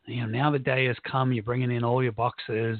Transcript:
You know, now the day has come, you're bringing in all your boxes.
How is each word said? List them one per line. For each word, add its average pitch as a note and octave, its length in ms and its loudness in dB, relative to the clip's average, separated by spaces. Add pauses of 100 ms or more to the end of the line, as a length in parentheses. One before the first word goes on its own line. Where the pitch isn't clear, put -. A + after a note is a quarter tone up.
You A#2+ 160 -4
know, A2+ 40 -2
now B2+ 240 2
the C#3+ 80 2
day C3 280 2
has A#2+ 140 0
come, C3 320 0
you're A2+ 100 0
bringing B2 280 0
in A#2+ 140 0
all B2 180 2
your A#2+ 100 2
boxes. A2+ 680 -2